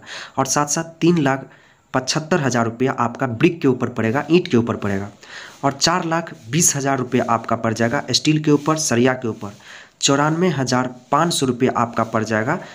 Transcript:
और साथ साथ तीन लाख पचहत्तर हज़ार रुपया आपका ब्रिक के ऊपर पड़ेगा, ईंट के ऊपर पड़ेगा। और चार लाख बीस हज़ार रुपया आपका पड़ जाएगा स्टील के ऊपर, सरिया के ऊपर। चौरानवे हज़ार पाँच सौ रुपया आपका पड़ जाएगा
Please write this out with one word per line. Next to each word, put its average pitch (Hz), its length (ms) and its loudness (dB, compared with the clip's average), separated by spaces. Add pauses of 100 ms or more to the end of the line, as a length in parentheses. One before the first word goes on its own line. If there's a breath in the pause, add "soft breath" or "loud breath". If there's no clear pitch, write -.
(380 loud breath)
और 131 100 0
साथ 147 200 0
साथ 160 340 -6
तीन 170 180 4
लाख 135 300 0 (440 soft breath)
पचहत्तर 151 460 -2
हज़ार 120 260 0
रुपया 127 280 -2
आपका 120 360 -2
ब्रिक 156 320 2
के 143 60 2
ऊपर 120 220 0
पड़ेगा, 113 420 -2
ईंट 170 160 4
के 127 100 2
ऊपर 113 180 0
पड़ेगा। 101 340 -4 (540 loud breath)
और 139 100 2
चार 170 320 0
लाख 165 280 -4 (180)
बीस 160 240 2
हज़ार 135 220 0
रुपया 120 320 0
आपका 117 260 0
पड़ 113 180 -2
जाएगा 117 380 0
स्टील 151 280 2
के 151 120 2
ऊपर, 156 260 2
सरिया 127 360 2
के 117 140 -6
ऊपर। 107 260 -8 (480 loud breath)
चौरानवे 156 480 2
हज़ार 127 440 0 (180)
पाँच 165 220 2
सौ - 120 0
रुपया 120 280 2
आपका 113 320 0
पड़ 110 180 -2
जाएगा 110 340 0 (180 loud breath)